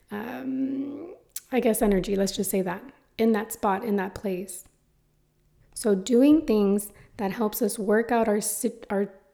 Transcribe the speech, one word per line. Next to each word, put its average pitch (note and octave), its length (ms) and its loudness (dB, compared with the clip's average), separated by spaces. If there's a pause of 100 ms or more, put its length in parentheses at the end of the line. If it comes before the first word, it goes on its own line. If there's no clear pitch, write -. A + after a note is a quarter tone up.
(100)
um, - 1040 -6 (380)
I B3+ 80 0
guess, A3+ 220 2
energy, G3+ 340 2
let's G3 180 0
just G3+ 160 -4
say F#3+ 120 0
that, F#3 200 -6 (360)
in A3+ 140 4
that G#3+ 200 -2
spot, G3 320 -2
in G#3 120 0
that F#3+ 180 -4
place. F#3+ 500 -8 (1120)
So G#3+ 200 2
doing C4 520 4
things G#3 460 2 (260)
that G3 140 -2
helps G#3+ 280 -2
us G#3 180 -2
work A3 320 2
out A3+ 180 2
our G#3+ 120 2
sit-, - 500 -4
our, G3 220 -2 (220)